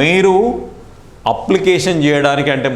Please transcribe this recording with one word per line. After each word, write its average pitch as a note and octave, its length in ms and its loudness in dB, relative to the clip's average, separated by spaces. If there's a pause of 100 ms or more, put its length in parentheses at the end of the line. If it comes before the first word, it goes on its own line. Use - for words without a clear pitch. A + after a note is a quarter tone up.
మీరు F#3 320 4 (1000)
అప్లికేషన్ F#3 720 0
చేయడానికి C#3+ 500 0
అంటే C3 200 -2